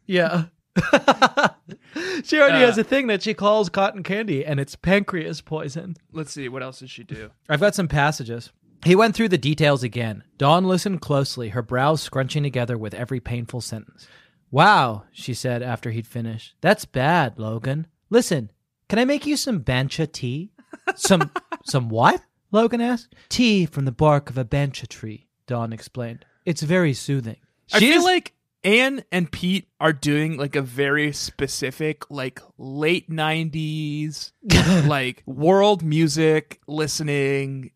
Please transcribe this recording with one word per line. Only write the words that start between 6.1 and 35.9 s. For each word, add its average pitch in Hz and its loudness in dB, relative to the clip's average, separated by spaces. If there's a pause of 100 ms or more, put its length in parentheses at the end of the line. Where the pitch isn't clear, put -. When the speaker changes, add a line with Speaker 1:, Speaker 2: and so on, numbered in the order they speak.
Speaker 2:
Let's 156 -10
see, 139 -10
what 131 -10
else 127 -12
did 131 -20
she 120 -18
do? 110 -16 (180)
Speaker 1:
I've 151 0
got 202 4
some 185 -2
passages. 143 -2 (340)
He 175 8
went 214 4
through 226 0
the 180 2
details 143 2
again. 110 -6 (140)
Dawn 160 4
listened 185 -2
closely, 135 -2
her 120 -4
brows 135 0
scrunching 131 -4
together 123 -2
with 107 -8
every 120 -6
painful 120 -8
sentence. - -14 (420)
"Wow," 139 4
she - -10
said 120 -4
after 120 -6
he'd 113 -8
finished. 113 -10
"That's 202 2
bad, 143 0
Logan. 117 -6 (220)
Listen, 175 0 (380)
can 202 0
I 247 2
make 285 -2
you 294 -2
some 247 -2
bancha 131 -2
tea?" 143 -8 (440)
"Some, 165 2 (180)
<laughs> - -12
some 123 -2
what?" 127 4 (300)
Logan 233 2
asked. 233 -4 (160)
"Tea 214 4
from 139 -4
the 131 0
bark 147 2
of 127 -8
a 131 -2
bancha 139 -4
tree," - -14 (200)
Dawn 117 -4
explained. 117 -12 (200)
"It's 165 -4
very 160 2
soothing." 120 -6 (360)
Speaker 2:
I 208 6
Speaker 1:
She 220 8
Speaker 2:
feel 339 6
Speaker 1:
is 349 4
Speaker 2:
like 359 2 (300)
Anne 254 2
and 175 0
Pete 180 -2 (120)
are 160 4
doing, 151 0
like, 139 -6
a 143 0
very 139 -2
specific, - -6
like, 131 -10 (200)
late 151 -2
nineties, 156 -4 (100)
Speaker 1:
<laughs> 175 4
Speaker 2:
like, 135 -2
world 185 4
music 156 0